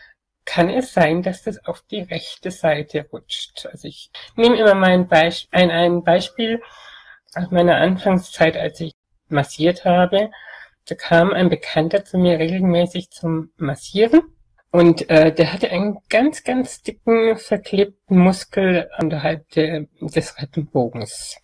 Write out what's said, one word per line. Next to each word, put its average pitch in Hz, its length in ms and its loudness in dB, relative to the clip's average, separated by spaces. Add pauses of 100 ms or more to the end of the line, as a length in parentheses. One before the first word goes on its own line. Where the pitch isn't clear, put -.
(460)
kann 175 240 0
es 254 240 -6
sein, 165 280 0
dass 180 220 -8
das 220 220 -10
auf - 260 -12
die 208 100 -8
rechte 180 500 -12
Seite 151 600 -4
rutscht. - 600 -16
Also - 160 -20
ich - 240 -20 (240)
nehme 233 220 4
immer 214 160 6
mein 185 340 2
Beisp-, 165 440 0
ein, 180 200 2
ein 175 320 0
Beispiel 220 580 -2 (760)
aus 180 160 -8
meiner 175 260 4
Anfangszeit, 185 800 0
als - 220 -8
ich 160 140 -10 (360)
massiert 156 560 -2
habe. 185 460 0 (560)
Da 170 80 -8
kam 175 360 2
ein 180 180 0
Bekannter 175 540 -2
zu - 140 -6
mir 180 220 2
regelmäßig 175 720 -2
zum 160 460 -8
Massieren 208 640 0 (480)
und, 170 380 4
äh, 160 240 6
der 156 200 0
hatte - 160 -4
einen 196 300 -4 (100)
ganz, 269 340 0
ganz 254 380 -6
dicken, 226 560 0
verklebten 202 800 -2
Muskel 185 720 2 (100)
unterhalb 156 520 -4
der, 156 340 -2 (160)
des 156 360 -6
rechten 143 280 -8
Bogens. - 800 -6